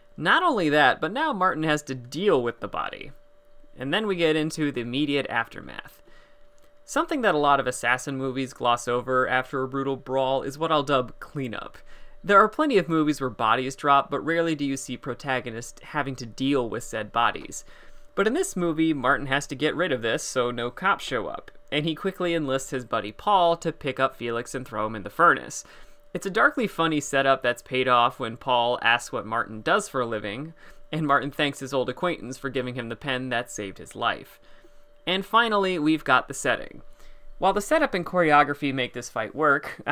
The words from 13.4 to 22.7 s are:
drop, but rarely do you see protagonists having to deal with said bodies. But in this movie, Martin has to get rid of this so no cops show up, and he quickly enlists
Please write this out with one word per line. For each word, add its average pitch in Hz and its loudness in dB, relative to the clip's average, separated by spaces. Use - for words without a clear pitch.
drop, 139 4
but 139 -2
rarely 165 0
do 143 -4
you 135 -2
see 127 -10
protagonists 120 -6
having 139 -4
to 131 -10
deal 127 0
with 107 -6
said 107 -8
bodies. - -2
But 202 2
in 233 2
this 349 -2
movie, 160 2
Martin 135 0
has 135 0
to 143 -8
get 143 0
rid 165 0
of 120 -2
this 117 0
so 123 0
no 120 -4
cops 185 -2
show 110 -4
up, - -10
and 147 0
he 165 -2
quickly 180 -2
enlists 135 -2